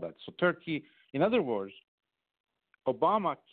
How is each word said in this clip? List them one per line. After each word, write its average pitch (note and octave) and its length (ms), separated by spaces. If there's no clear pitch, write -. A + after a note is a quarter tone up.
that. D#2+ 100
So - 80
Turkey, E3+ 520
in C#3 100
other A3 180
words, G#2 320
Obama D#3 480